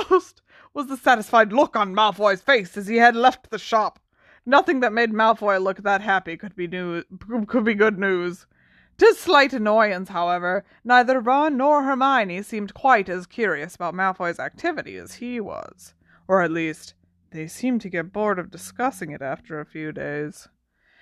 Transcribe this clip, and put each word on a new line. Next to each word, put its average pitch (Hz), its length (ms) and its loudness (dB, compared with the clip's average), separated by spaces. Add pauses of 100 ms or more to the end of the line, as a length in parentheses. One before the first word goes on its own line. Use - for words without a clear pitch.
(100)
most - 320 0 (320)
was 285 120 -8
the 269 100 -10
satisfied 220 560 2
look 285 220 2
on 202 180 -2
Malfoy's 202 480 2
face 226 360 0
as 202 100 -10
he 226 120 0
had 233 180 6
left 247 340 2
the 214 80 -10
shop. 214 400 -2 (480)
Nothing 277 320 2
that 240 140 0
made 226 180 0
Malfoy 214 500 2
look 190 180 -2
that 202 240 -2
happy 190 340 -2
could 202 180 -16
be 175 140 -8
new-, 175 340 -6 (460)
could 233 160 0
be 220 100 0
good 208 240 2
news. 180 480 -4 (520)
To 415 160 8
slight 285 380 4
annoyance, 208 560 2
however, 180 560 -2 (180)
neither 247 380 4
Ron 277 360 2
nor 285 280 2
Hermione 254 580 0
seemed 208 320 -8
quite 233 340 2
as 180 180 -8
curious 180 500 -4
about 175 180 -6
Malfoy's 180 460 -4
activity 160 560 -8
as 90 180 -16
he 247 240 -10
was. - 560 -14 (320)
Or 190 160 2
at 165 80 0
least, 160 440 -6 (360)
they 160 160 -12
seemed 240 360 -2
to 190 80 -12
get 175 220 -8
bored 202 280 -2
of 165 100 -14
discussing 185 640 -8
it 147 100 -14
after 151 380 -10
a 151 60 -14
few 156 260 -12
days. 147 560 -10 (540)